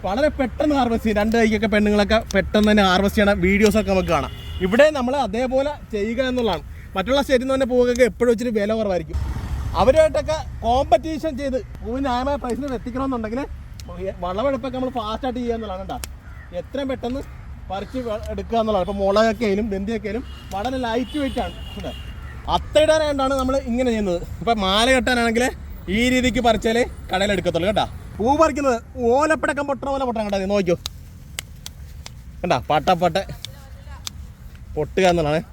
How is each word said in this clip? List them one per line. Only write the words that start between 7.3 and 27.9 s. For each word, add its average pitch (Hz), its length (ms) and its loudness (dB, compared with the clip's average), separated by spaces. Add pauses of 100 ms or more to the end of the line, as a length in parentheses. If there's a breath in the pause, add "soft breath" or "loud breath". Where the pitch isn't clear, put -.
നിന്ന് 269 100 0
തന്നെ 262 180 2
പൂവൊക്കെ 247 380 6
എപ്പോഴും 240 240 2
ഇച്ചിരി 233 240 -2
വില 202 200 0
കുറവായിരിക്കും. 180 380 -2 (640)
അവരുമായിട്ടൊക്കെ 302 560 4 (280)
കോമ്പറ്റീഷൻ 285 760 2
ചെയ്ത് 262 180 -2 (220)
പൂവിന് 247 260 -4
ന്യായമായ 254 360 0
പ്രൈസിന് 254 360 -4
എത്തിക്കണമെന്നുണ്ടെങ്കിൽ 240 640 -4 (840)
വിളവെടുപ്പൊക്കെ 240 520 -2
നമ്മൾ 254 220 -2
ഫാസ്റ്റായിട്ട് 226 400 -4
ചെയ്യുക 233 180 -2
എന്നുള്ളതാണ് 196 280 -8
കേട്ടോ. - 120 -8 (600)
എത്രയും 262 320 -8
പെട്ടെന്ന് 247 300 -6 (500)
പറിച്ച് 220 340 -8
വെ-, 220 180 -6 (100)
എടുക്കുക 196 280 -4
എന്നുള്ളതാണ്. 214 260 2
ഇപ്പം 196 180 -4
മുളകൊക്കെ 220 420 2
ആയാലും 202 260 0
ബന്ധിയൊക്കെ 202 360 -4
ആയാലും 220 140 -4 (320)
വളരെ 240 300 -4
ലൈറ്റ് 233 380 -2
വെയിറ്റ് 254 240 -2
ആണ്. - 460 -10 (640)
അത്തയിടാനായിട്ടാണ് 302 840 2
നമ്മൾ 262 160 0 (140)
ഇങ്ങനെ 247 240 2
ചെയ്യുന്നത്. 190 280 0 (200)
ഇപ്പം 220 240 2
മാല 202 200 4 (100)
കെട്ടാനാണെങ്കിൽ 233 480 2 (540)
ഈ - 20 2 (140)
രീതിക്ക് 247 320 2
പറിച്ചാലേ 226 380 4 (260)
കടയിൽ 190 240 2
എടുക്കത്തുള്ളൂ 170 360 2
കേട്ടോ. 160 160 2 (320)